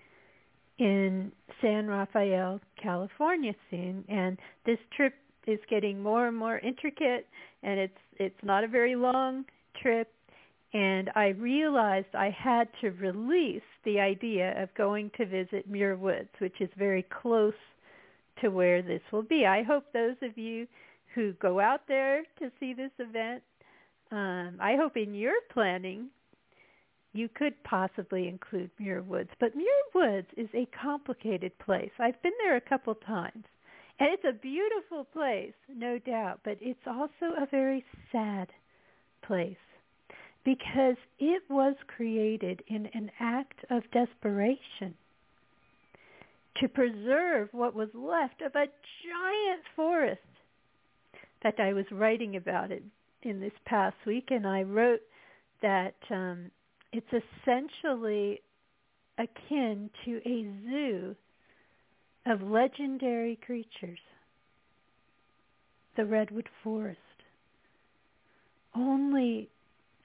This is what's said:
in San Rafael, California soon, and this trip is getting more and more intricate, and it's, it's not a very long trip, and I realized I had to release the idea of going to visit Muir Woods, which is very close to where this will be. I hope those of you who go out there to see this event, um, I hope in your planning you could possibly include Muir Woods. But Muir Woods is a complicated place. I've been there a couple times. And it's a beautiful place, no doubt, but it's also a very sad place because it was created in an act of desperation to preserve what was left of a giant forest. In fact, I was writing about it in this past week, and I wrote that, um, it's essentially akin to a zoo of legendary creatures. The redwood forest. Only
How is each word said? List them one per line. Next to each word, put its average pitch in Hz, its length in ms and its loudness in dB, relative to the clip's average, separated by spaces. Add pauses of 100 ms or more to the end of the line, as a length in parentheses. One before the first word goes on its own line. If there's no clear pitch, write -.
(760)
in 196 540 2 (300)
San 214 260 2
Rafael, 196 720 2 (220)
California 214 720 0 (160)
soon, 185 400 -6
and 185 280 0 (280)
this 233 140 2 (160)
trip 294 180 2 (340)
is 214 120 0 (100)
getting 202 320 0
more 226 260 2
and 233 100 -2
more 226 220 -2
intricate, 254 680 -2 (360)
and 196 160 -2
it's, 190 180 -2 (200)
it's 190 260 -4
not 202 200 4
a 226 40 -2
very 247 280 2
long 262 500 2 (360)
trip, 226 300 2 (600)
and 190 420 2
I 208 140 6
realized 226 840 2
I 202 160 2
had 233 380 2 (140)
to 208 100 0
release 208 800 0 (140)
the 208 160 2
idea 196 600 0
of 185 140 -6
going 208 420 0
to 233 80 0
visit 190 420 -4
Muir 196 300 0
Woods, 190 320 -2 (100)
which 185 220 -4
is 185 160 -2
very 190 260 2
close 220 560 2 (840)
to 220 80 4
where 180 320 4
this 175 200 -4 (100)
will 214 120 -2
be. 269 220 4
I 190 180 6
hope 277 280 2
those 240 300 0
of 247 160 -8
you 226 300 -6 (480)
who 208 180 0
go 180 260 2
out 247 280 2
there 269 360 2 (160)
to 254 200 -8
see 254 140 -6
this 262 260 -8
event, 226 420 -6 (680)
um, 180 500 -4
I 208 140 4
hope 294 200 2
in 208 180 -4
your 226 220 0 (160)
planning 190 580 0 (1040)
you 226 140 -2
could 285 360 -2
possibly 185 640 -2
include 180 500 -8
Muir 190 240 -6
Woods. 185 380 -6
But 233 160 2
Muir 330 120 0 (280)
Woods 208 320 4 (100)
is 226 160 -6
a 247 140 -2
complicated 240 880 -6
place. - 400 -2
I've 240 240 0
been 392 220 0
there 349 140 4
a 240 40 0
couple 254 320 -2
times. 214 520 -6 (540)
And 285 140 4
it's 381 100 -6
a 254 160 0
beautiful 330 640 -4
place, 247 500 -4 (220)
no 240 240 -4
doubt, 220 460 -4
but 208 160 -4
it's 247 260 -8
also 294 500 -4
a 277 140 -2
very 269 320 0 (280)
sad 208 360 -2 (800)
place 180 320 -2 (880)
because 262 500 4 (240)
it 339 300 2
was 277 260 4 (120)
created 220 800 -2
in 214 260 -6
an 214 260 -6
act 240 400 -4 (100)
of 240 220 0
desperation 220 1040 0 (1700)
to 262 80 2
preserve 247 840 2
what 240 240 -2
was 214 180 -4
left 285 480 -2
of 285 140 -6
a 285 120 2
giant 370 960 -4 (120)
forest. 320 460 2 (920)
In - 280 -20
fact, 214 180 0
I 196 140 2
was 196 180 -2
writing 214 460 0
about 180 340 -2
it - 120 -8 (400)
in 202 180 -6
this 208 100 -6 (140)
past 190 400 0
week, 233 240 -2
and 226 180 0
I 190 160 0
wrote 226 380 2 (600)
that, 196 340 0 (140)
um, 180 420 -6 (420)
it's 226 120 -6 (380)
essentially 226 960 -2 (760)
akin 226 720 -2 (160)
to 233 200 -6
a 233 220 -2 (220)
zoo 214 460 -4 (1080)
of 220 160 2
legendary 240 1040 0
creatures. 220 540 -10 (2000)
The 220 100 0
redwood 214 440 0 (140)
forest. 214 360 -4 (1800)
Only 262 720 2 (560)